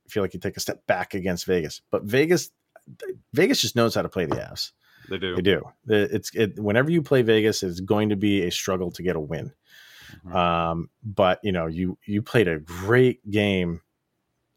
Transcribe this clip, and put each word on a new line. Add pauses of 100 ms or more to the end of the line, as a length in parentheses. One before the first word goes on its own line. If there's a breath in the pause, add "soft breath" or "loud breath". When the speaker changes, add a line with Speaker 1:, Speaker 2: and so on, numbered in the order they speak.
Speaker 1:
I
feel
like
you
take
a
step
back
against
Vegas.
But
Vegas, (840)
Vegas
just
knows
how
to
play
the
Avs. (380 soft breath)
Speaker 2:
They
do.
Speaker 1:
They
do. (260)
It,
it's,
it,
whenever
you
play
Vegas,
it's
going
to
be
a
struggle
to
get
a
win. (720 loud breath)
Speaker 2:
Mm-hmm.
Speaker 1:
Um, (120)
but,
you
know,
you,
you
played
a
great
game (760)